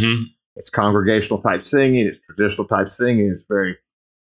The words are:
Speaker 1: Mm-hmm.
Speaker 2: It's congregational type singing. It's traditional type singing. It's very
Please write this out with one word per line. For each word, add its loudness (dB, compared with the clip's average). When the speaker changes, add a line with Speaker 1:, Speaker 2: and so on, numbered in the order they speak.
Speaker 1:
Mm-hmm. 0
Speaker 2:
It's -18
congregational 2
type 0
singing. 2
It's -6
traditional -4
type 0
singing. 0
It's -8
very -2